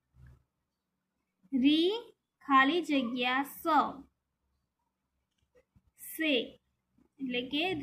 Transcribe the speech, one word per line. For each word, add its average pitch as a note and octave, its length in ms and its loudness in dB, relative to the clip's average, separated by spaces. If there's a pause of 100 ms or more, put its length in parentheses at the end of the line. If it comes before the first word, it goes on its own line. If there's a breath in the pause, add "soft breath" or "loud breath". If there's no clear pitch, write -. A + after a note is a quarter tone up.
(1500)
રી D#4 440 4 (520)
ખાલી C#4+ 420 4
જગ્યા B3+ 540 0
સ, - 200 -14 (2250)
સે D#4 340 -2 (840)
એટલે B3 220 -4 (100)
કે D4+ 120 -2 (180)